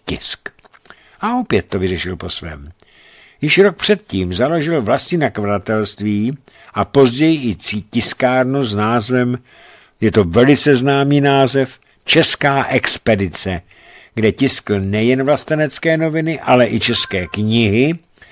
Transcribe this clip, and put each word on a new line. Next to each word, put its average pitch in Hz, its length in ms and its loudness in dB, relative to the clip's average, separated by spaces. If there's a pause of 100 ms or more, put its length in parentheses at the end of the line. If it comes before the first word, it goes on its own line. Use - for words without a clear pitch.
tisk. - 440 -10 (720)
A 226 160 -2
opět 131 300 -2
to - 120 -6
vyřešil 90 380 -4
po 85 120 -10
svém. 76 400 -12 (720)
Již 156 180 0
rok 196 180 4
předtím 92 580 -2
založil 151 480 0
vlastní 131 360 -2
nakladatelství 107 1200 -2 (360)
a 104 100 0
později 135 640 2
i 87 60 -4
cí-, - 340 -6
tiskárnu 127 720 0
s 104 100 -4
názvem, 120 640 0 (640)
je 110 100 2
to 101 140 4
velice 127 520 4
známý 139 440 2
název, 135 580 2 (280)
Česká 139 600 2
expedice, 95 960 -2 (520)
kde 107 180 2
tiskl 107 480 -2
nejen 110 420 0
vlastenecké 151 720 -2
noviny, 160 440 -2
ale 123 280 0
i 107 120 -2
české 98 460 -4
knihy 113 720 0 (340)